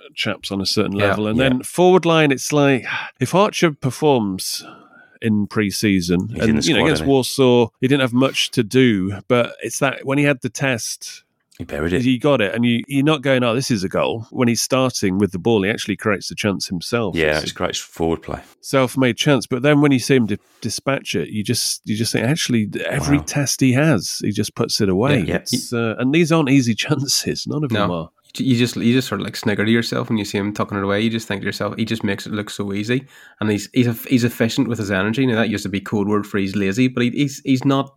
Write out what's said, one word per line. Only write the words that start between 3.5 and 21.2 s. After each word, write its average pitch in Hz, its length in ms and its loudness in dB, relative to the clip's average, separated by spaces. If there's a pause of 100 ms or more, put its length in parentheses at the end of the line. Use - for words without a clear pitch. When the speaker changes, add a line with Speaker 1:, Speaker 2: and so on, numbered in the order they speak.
Speaker 1:
performs 123 920 0 (580)
in 104 240 2
pre-season, 98 800 0
Speaker 2:
He's 117 120 -8
Speaker 1:
and, 110 100 4
Speaker 2:
in - 60 4
the - 60 2
Speaker 1:
you 160 120 2
know, 104 60 4
Speaker 2:
squad, - 60 4
Speaker 1:
against 156 140 4
Speaker 2:
isn't 80 60 -4
he? 135 40 4
Speaker 1:
Warsaw, 123 580 4 (120)
he 127 80 0
didn't 135 140 2
have 120 100 0
much 127 380 0
to 127 120 0
do, 98 640 2
but 123 340 0
it's 113 160 -8
that 135 260 -2
when 135 140 0
he 147 60 2
had 143 180 0
the 123 80 -6
test, - 760 -6 (340)
Speaker 2:
He - 60 -10
buried 78 280 -2
it. 120 100 2
Speaker 1:
he 127 160 2
got 135 240 2
it, 98 120 0
and 120 120 0
you, 120 220 2
you're 139 160 0
not 151 180 2
going, 127 220 2
"Oh, 113 100 0
this 131 160 -2
is 95 140 0
a 92 40 -4
goal." 90 420 -2
When 123 180 0
he's 117 120 2
starting 120 580 0
with 101 140 2
the 95 60 -8
ball, 107 240 2
he 98 80 0
actually - 260 -4
creates 101 320 -4
the 92 60 -10
chance 95 320 -2
himself. 98 480 -4
Speaker 2:
Yeah, 78 220 2
Speaker 1:
It's 76 80 -2
Speaker 2:
it's - 80 -6
great - 240 -4
forward - 460 -4
play. 76 180 -10 (220)
Speaker 1:
self-made 131 540 0
chance. 135 300 2
But 123 160 -4
then 143 180 4
when 147 120 6
you 131 60 4
see 135 180 2
him 117 100 4
di-, 101 120 -2 (220)
dispatch - 540 -6
it, 87 140 -2